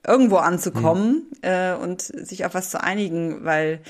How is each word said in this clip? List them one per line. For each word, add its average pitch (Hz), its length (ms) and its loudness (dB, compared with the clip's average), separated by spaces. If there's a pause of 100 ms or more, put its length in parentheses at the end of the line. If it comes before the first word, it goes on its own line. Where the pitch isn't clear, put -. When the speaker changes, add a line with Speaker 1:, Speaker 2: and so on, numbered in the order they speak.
Speaker 1:
irgendwo 233 320 6
anzukommen, 175 920 2
Speaker 2:
Mhm. - 120 -18
Speaker 1:
äh, 185 340 0
und 180 260 -6
sich - 440 -8
auf 180 80 -6
was 185 160 -4
zu - 120 -6
einigen, 170 640 -2
weil 156 440 0